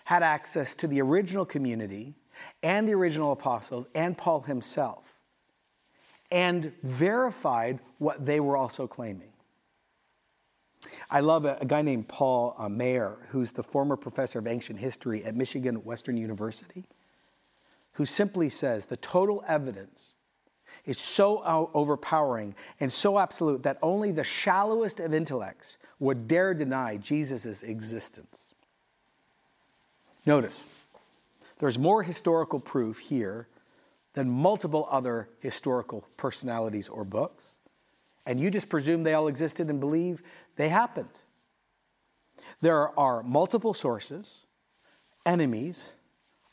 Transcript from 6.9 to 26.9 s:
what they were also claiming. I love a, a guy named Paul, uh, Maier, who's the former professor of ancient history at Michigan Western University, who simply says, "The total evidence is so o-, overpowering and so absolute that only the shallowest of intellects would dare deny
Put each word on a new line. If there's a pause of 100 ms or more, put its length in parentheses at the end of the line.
what
they
were
also
claiming. (1800)
I
love
a,
a
guy
named
Paul,
uh,
Maier,
who's
the
former
professor
of
ancient
history
at
Michigan
Western
University, (1080)
who
simply
says,
"The
total
evidence (680)
is
so
o-,
overpowering (240)
and
so
absolute
that
only
the
shallowest
of
intellects (200)
would
dare
deny